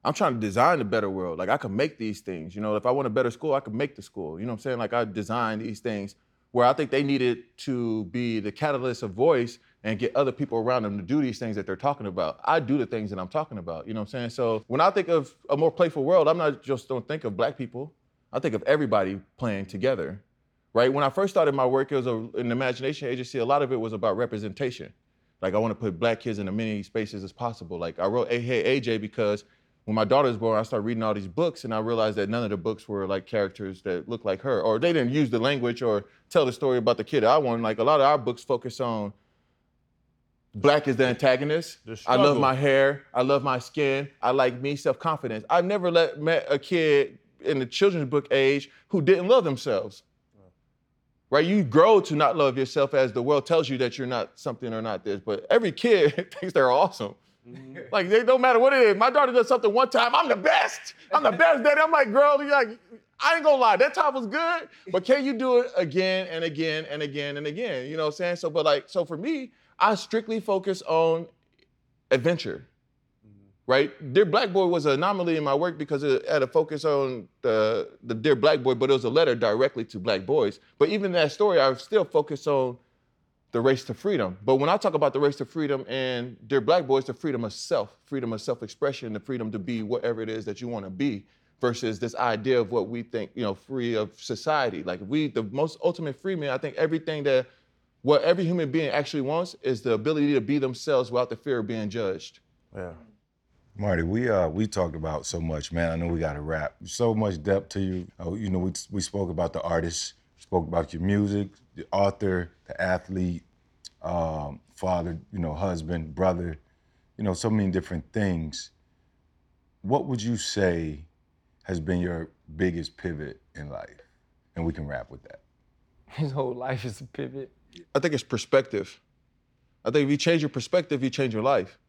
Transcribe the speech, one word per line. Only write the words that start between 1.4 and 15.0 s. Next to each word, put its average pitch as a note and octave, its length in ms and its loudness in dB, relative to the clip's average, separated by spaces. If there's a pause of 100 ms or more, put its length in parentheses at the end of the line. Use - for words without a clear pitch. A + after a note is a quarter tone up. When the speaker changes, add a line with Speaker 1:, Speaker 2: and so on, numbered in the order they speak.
Speaker 1:
I C#3+ 80 2
can G2+ 180 -6
make D3+ 220 -2
these G#2+ 240 -8
things. F2+ 340 -10
You G#2 60 -8
know, G#2+ 140 -2
if G#2+ 100 -2
I B2 40 4
want C3+ 160 0
a A2+ 40 -2
better A#2+ 200 0
school, D3+ 240 -4
I C#3 60 0
can A2 160 -10
make C#3+ 180 -4
the - 60 -20
school. E2 400 -10
You A2+ 60 -8
know B2 60 -6
what G#2+ 80 -10
I'm - 20 -20
saying? B2+ 160 -6
Like, A2+ 160 -4
I A#2+ 100 2
design A2 540 -4
these A2 220 -10
things G#2 340 -8 (380)
where A#2+ 120 4
I B2+ 80 8
think D3 180 -2
they C#3 120 2
needed B2+ 400 0 (160)
to A#2 480 -4
be A#2 340 -4
the G2+ 100 -6
catalyst C3 520 -4
of G#2 80 -8
voice A#2+ 480 0 (260)
and A2 140 -4
get A#2+ 180 -2
other C3+ 160 2
people C3+ 260 -4
around A#2 260 0
them G#2 120 -4
to F#2+ 80 -8
do C#3+ 160 0
these B2 180 -4
things A2 180 -6
that G2 100 -6
they're F#2+ 100 -4
talking C#3 300 -4
about. F2+ 380 -4
I E3 140 2
do C#3 200 -2
the A#2+ 80 -2
things G#2+ 240 -6
that F#2+ 80 -8
I'm F#2 100 -8
talking D3+ 300 -6
about, E2 280 -10
you A2 60 -10
know A2 80 -6
what G#2 80 -8
I'm - 40 -16
saying? A#2+ 180 -8
So A2+ 360 -2
when C3+ 140 -2
I F#3 100 6
think F#3+ 180 -2